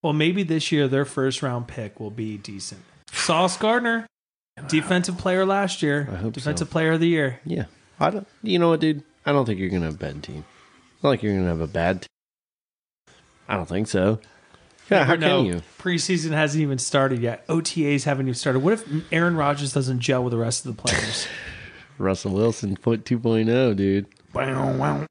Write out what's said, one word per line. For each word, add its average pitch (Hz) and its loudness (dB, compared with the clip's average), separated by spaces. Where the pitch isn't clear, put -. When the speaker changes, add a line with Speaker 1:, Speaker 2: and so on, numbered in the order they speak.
Speaker 1:
Well, 151 0
maybe 170 2
this 160 -2
year 147 2
their 135 0
first 135 -2
round 123 -4
pick 107 -12
will 107 -10
be 110 -8
decent. 98 -14
Sauce 180 0
Gardner, 226 0
defensive 175 0
player 185 0
last 196 0
year, 147 0
Speaker 2:
I 92 -6
hope 110 -4
Speaker 1:
defensive 147 -4
Speaker 2:
so. - -16
Speaker 1:
player 160 2
of 160 2
the 165 4
year. 147 2
Speaker 2:
Yeah. 156 -4
I 151 4
don't, 202 -6
you 190 2
know 170 6
what, 165 4
dude? 151 0
I 143 2
don't 143 4
think 104 -2
you're 95 0
gonna 90 0
have 78 -4
a - -16
bad 73 -8
team. 78 -12
It's - -16
not 143 4
like 123 2
you're 104 2
gonna 92 2
have 82 0
a 82 -2
bad 90 0
team. - -20
I - -2
don't 87 -4
think 98 -2
so. 104 2
Yeah, 196 6
Speaker 1:
Never 143 4
Speaker 2:
how 135 4
can 170 0
Speaker 1:
know. 143 4
Speaker 2:
you? 87 -2
Speaker 1:
Preseason 170 0
hasn't 151 2
even 139 0
started 135 0
yet. 117 -2
O 160 2
T 151 0
As 139 0
haven't 135 0
even 127 -2
started. 131 0
What 170 2
if 220 -4
Aaron 170 2
Rodgers 143 0
doesn't 131 0
gel 127 0
with 123 -2
the 117 0
rest 113 -2
of 120 -8
the - -18
players? - -2
Speaker 2:
<laughs> - -20
Russell 95 -2
Wilson 104 0
point, 113 0
two 123 0
point 113 2
oh, 120 4
dude. 98 2
Speaker 1:
Wow, 135 -2
wow. 147 -2